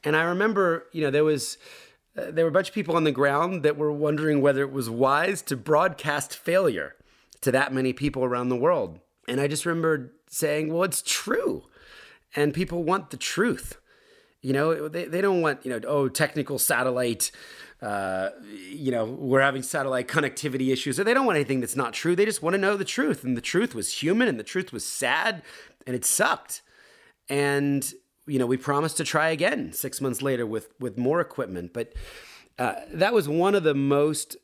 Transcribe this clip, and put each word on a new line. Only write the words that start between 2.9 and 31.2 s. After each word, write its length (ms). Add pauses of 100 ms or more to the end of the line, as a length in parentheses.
on 100
the 60
ground 520
that 140
were 140
wondering 500
whether 200
it 100
was 180
wise 540
to 120
broadcast 800
failure 600 (460)
to 100
that 220
many 200
people 300
around 260
the 80
world. 420 (280)
And 120
I 80
just 180
remember 480 (160)
saying, 440
"Well, 100
it's 220
true. 580 (720)
And 180
people 300
want 280
the 60
truth." 600 (640)
You 100
know, 380
they, 160
they 160
don't 200
want, 240
you 60
know, 160
"Oh, 220
technical 500
satellite, 720 (500)
uh, 500 (380)
you 220
know, 140
we're 340
having 240
satellite 460
connectivity 640
issues." 240
They 160
don't 120
want 120
anything 240
that's 160
not 160
true. 200
They 120
just 180
wanna 140
know 180
the 80
truth. 400
And 140
the 40
truth 320
was 300
human, 240
and 100
the 60
truth 300
was 120
sad, 580 (440)
and 80
it 80
sucked. 580 (680)
And, 640 (340)
you 100
know, 80
we 120
promised 400
to 80
try 240
again 420
six 300
months 200
later 240
with, 320
with 200
more 240